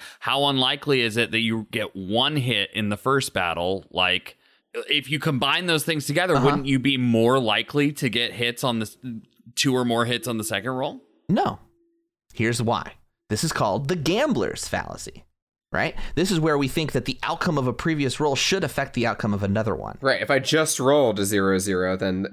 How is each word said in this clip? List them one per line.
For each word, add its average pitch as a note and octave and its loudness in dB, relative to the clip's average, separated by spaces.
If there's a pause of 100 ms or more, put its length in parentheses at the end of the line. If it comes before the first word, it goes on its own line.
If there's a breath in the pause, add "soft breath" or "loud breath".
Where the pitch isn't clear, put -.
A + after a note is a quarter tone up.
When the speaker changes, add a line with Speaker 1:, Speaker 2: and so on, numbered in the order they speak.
(220 loud breath)
Speaker 1:
how C#3 0
unlikely C3+ 0
is A2+ 0
it A#2 0
that A2+ 0
you A2+ 0
get A2 -4
one A2+ 0
hit A#2+ 0
in G#2+ -2
the G#2 -2
first C3+ -2
battle? F2 -2
Like, F2+ 0 (520 soft breath)
if C3+ -2
you D3+ -2
combine D3 0
those D#3+ 0
things D#3 -2
together, E3+ 2
Speaker 2:
Uh-huh. C3 4
Speaker 1:
wouldn't C#3+ 2
you C3+ 2
be C3+ 2
more A#2+ 4
likely B2 0
to C#3 -2
get A#2 -2
hits A#2+ -4
on A#2+ 0
the A2 -2
s-, - -12 (580)
two C3 2
or B2+ 2
more A#2 2
hits A#2+ -2
on A2+ -2
the G#2+ -4
second G2+ -4
roll? D3 -6 (280)
Speaker 2:
No. D4 0 (760)
Here's A#2 0
why. G#2+ -2 (360)
This G#2+ -2
is D#3+ 0
called A#2 0
the F3+ 0
gambler's F3+ 0
fallacy, - -8 (480)
right? C3 -2 (200 loud breath)
This F#3+ 2
is E3 2
where D3+ 4
we C#3+ 2
think D3+ -2
that B2 -2
the - -6
outcome D#3+ -2
of C3 2
a A#2+ 0
previous C#3+ -2
roll D3 2
should F#3 0
affect C#3 -4
the A2+ 0
outcome G#2 -2
of G2 -2
another G#2 0
one. G#1 -8
Speaker 3:
Right. C3 0
If G#2+ 0
I C#3 4
just D#3 0
rolled B2+ 4
a G2+ 0
zero G2 4
zero, F#2 0
then F#2+ -2